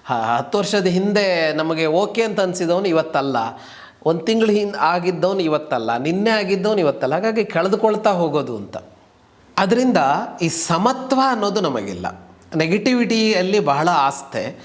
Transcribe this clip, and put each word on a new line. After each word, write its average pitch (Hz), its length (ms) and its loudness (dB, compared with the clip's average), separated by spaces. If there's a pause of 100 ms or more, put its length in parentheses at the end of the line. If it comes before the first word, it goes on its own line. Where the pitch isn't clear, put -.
ಹ-, 117 320 0
ಹತ್ತು 135 200 -2
ವರ್ಷದ 202 280 0
ಹಿಂದೆ 185 680 2
ನಮಗೆ 160 320 -2
ಓಕೆ 208 380 0
ಅಂತ 208 160 -2
ಅನ್ಸಿದವನು 180 460 0
ಇವತ್ತಲ್ಲ, 151 520 0 (680)
ಒಂದು 165 200 0
ತಿಂಗಳು 220 260 2
ಹಿಂದೆ 208 260 0
ಆಗಿದ್ದವನು 175 640 0
ಇವತ್ತಲ್ಲ, 143 580 -2
ನಿನ್ನೆ 180 320 0
ಆಗಿದ್ದವನು 202 500 0
ಇವತ್ತಲ್ಲ. 135 340 0
ಹಾಗಾಗಿ 214 320 0
ಕಳೆದುಕೊಳ್ತಾ 208 680 2
ಹೋಗೋದು 143 460 0
ಅಂತ. 101 200 -12 (800)
ಅದರಿಂದ 226 400 2 (440)
ಈ 170 60 0
ಸಮತ್ವ 254 800 0
ಅನ್ನೋದು 208 340 0
ನಮಗಿಲ್ಲ. 101 580 -4 (360)
ನೆಗೆಟಿವಿಟಿಯಲ್ಲಿ 208 1040 2
ಬಹಳ 151 320 2
ಆಸ್ಥೆ, 139 720 -2